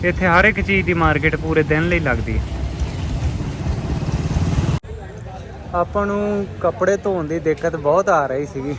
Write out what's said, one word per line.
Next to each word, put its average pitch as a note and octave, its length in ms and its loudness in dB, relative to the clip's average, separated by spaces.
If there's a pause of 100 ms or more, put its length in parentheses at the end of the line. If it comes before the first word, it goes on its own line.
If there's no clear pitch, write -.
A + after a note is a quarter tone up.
ਇੱਥੇ F3+ 220 2
ਹਰ F3 180 6
ਇੱਕ G3+ 160 4
ਚੀਜ਼ F#3+ 260 2
ਦੀ F3 80 2
ਮਾਰਕੀਟ D#3 420 2
ਪੂਰੇ D#3 260 2
ਦਿਨ D#3 260 2
ਲਈ F3 120 2
ਲੱਗਦੀ A2+ 380 0
ਹੈ। - 40 0 (3250)
ਆਪਾਂ F#3+ 320 0
ਨੂੰ G#3 400 0 (140)
ਕੱਪੜੇ F3+ 360 2
ਧੋਣ F#3+ 280 -2
ਦੀ D#3+ 140 -2
ਦਿੱਕਤ D#3+ 380 -2
ਬਹੁਤ D#3+ 320 2
ਆ D#3 180 4
ਰਹੀ C#3 200 -2
ਸੀਗੀ। C#3+ 320 -6